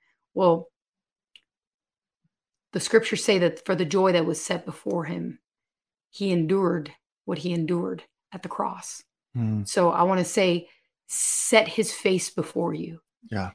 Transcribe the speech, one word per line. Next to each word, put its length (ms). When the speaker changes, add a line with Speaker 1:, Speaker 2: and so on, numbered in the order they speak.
Speaker 1:
Well, 360
the 60
scriptures 440
say 160
that 260
for 100
the 100
joy 280
that 120
was 180
set 220
before 400
him, 340
he 220
endured 640
what 140
he 140
endured 500
at 120
the 60
cross. 540
Speaker 2:
Mm. 320
Speaker 1:
So 240
I 120
wanna 220
say, 440
set 600
his 240
face 380
before 440
you. 260
Speaker 2:
Yeah. 240